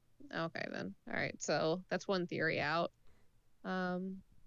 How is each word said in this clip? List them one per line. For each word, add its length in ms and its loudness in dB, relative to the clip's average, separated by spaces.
okay 380 -2
then. 240 -4
All 60 -6
right, 280 0
so 480 2
that's 180 -2
one 200 2
theory 320 2
out. 320 2
Um, 540 0